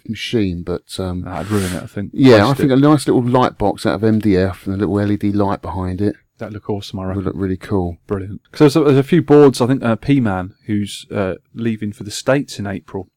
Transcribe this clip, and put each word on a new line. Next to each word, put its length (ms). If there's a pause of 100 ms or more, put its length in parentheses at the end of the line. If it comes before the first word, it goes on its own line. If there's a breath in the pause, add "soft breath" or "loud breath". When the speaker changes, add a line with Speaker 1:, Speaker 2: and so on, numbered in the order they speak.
Speaker 1:
machine, 560
but, 360
um, 220
Speaker 2:
That'd 300
ruin 240
it, 80
I 20
think. 280
Speaker 1:
yeah, 240
I 100
Speaker 2:
Waste 140
Speaker 1:
think 100
Speaker 2:
it. 60
Speaker 1:
a 40
nice 240
little 160
light 380
box 260
out 100
of 80
M 160
D 180
F 280
and 80
a 60
little 200
L 120
E 60
D 160
light 280
behind 400
it. 140 (240)
Speaker 2:
That'd 140
look 160
awesome, 300
I 40
Speaker 1:
Would 60
Speaker 2:
reckon. 160
Speaker 1:
look 100
really 220
cool. 400 (100)
Speaker 2:
Brilliant. 340 (100)
'Cause 80
there's 160
a, 60
there's 160
a 60
few 200
boards, 360
I 80
think, 160
uh, 120
P-Man, 580 (140)
who's, 440
uh, 240 (200)
leaving 360
for 120
the 80
States 480
in 80
April, 500